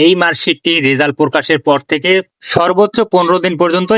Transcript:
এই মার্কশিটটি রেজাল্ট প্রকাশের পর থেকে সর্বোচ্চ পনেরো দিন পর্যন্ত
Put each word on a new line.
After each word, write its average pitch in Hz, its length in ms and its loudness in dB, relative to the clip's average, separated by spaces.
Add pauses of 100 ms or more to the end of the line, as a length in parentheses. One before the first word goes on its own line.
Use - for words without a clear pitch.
এই 170 80 4 (100)
মার্কশিটটি 170 500 -2 (160)
রেজাল্ট 135 320 0
প্রকাশের 151 460 -2
পর 143 120 2 (100)
থেকে 160 220 -2 (420)
সর্বোচ্চ 180 440 2 (160)
পনেরো 180 260 2
দিন 180 220 -2
পর্যন্ত 175 380 0